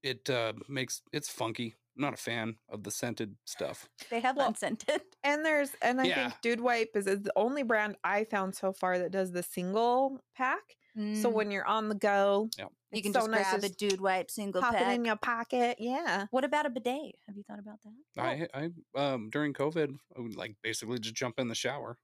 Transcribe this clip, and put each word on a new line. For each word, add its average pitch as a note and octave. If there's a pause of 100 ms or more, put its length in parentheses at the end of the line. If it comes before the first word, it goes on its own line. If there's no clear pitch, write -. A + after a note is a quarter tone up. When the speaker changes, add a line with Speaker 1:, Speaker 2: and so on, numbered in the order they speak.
Speaker 1:
It, B2+
uh, A#2 (140)
makes, C3 (120)
it's D3
funky. A2+ (200)
I'm B2+
not C#3+
a -
fan A2+ (100)
of G#2+
the G2+
scented A2
stuff. - (220)
Speaker 2:
They A#3
have B3+
Speaker 3:
Well, C4
Speaker 2:
unscented. A3 (220)
Speaker 3:
and D4
there's, D4 (100)
and B3+
I -
Speaker 1:
Yeah. C4 (140)
Speaker 3:
think -
Dude A#3
Wipe A#3
is, G3+
is G3+
the G#3
only C4
brand G#3+
I G3+
found F#3+
so F#3+
far F3+
that F3+
does F#3
the F3
single A#3+ (160)
pack. C4+ (200)
So G#3+ (280)
Speaker 2:
Mm. A3+
Speaker 3:
when G#3+
you're G3
on G#3+
the G#3
go, G3+
Speaker 1:
Yep. - (200)
Speaker 2:
You G#3+
Speaker 3:
it's F#3+
Speaker 2:
can G#3
Speaker 3:
so B3
Speaker 2:
just A3
Speaker 3:
nice G3+
Speaker 2:
grab F#3+
Speaker 3:
to G#3
Speaker 2:
a -
dude G3
wipe, F#3
single G3+
Speaker 3:
pop A#3+
it G3
in A#3+ (180)
Speaker 2:
pack. -
Speaker 3:
your A3
pocket. A#3+
Yeah. A3+
Speaker 2:
What B3+
about D4
a D4
bidet? B3+ (120)
Have G3+
you G3+
thought G#3
about G#3
that? A3+
Speaker 1:
I, C3
I, D3 (440)
um, A2
during D3
covid, D3 (240)
I B2+
would, A2+
like, G2
basically A2+
just A2
jump B2
in B2
the A2+
shower. B2